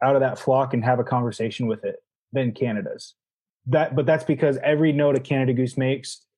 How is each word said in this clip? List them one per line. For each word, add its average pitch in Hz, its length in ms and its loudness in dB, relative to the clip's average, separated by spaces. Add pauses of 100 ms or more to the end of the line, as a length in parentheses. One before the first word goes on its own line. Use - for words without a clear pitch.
out 135 140 4
of 135 40 4
that 131 180 0
flock 131 360 0
and 117 100 0
have 123 140 2
a 123 60 0
conversation 120 640 -2
with 107 160 -4
it 98 120 -6 (360)
than 127 200 0
Canada's. - 640 -6 (520)
That, 151 280 2
but 127 120 0
that's 156 180 2
because 143 400 0
every 151 280 2
note 143 240 2
a 131 40 2
Canada 131 320 0
goose 123 240 -2
makes 131 460 -4 (160)